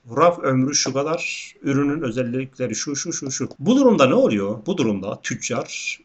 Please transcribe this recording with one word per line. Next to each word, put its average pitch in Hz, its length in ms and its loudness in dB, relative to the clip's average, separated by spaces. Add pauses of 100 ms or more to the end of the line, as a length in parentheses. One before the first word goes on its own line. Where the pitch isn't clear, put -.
(180)
Raf 175 220 4
ömrü 135 360 2
şu - 180 0
kadar, 147 680 -4
ürünün 143 400 0
özellikleri 123 760 -4
şu, 143 200 -6
şu, 165 180 -6
şu, 135 180 -8
şu." 127 180 -6 (100)
Bu 180 160 2
durumda 240 300 6
ne 131 80 6
oluyor? 110 520 2
Bu 185 120 -2
durumda 110 460 -2
tüccar - 800 -8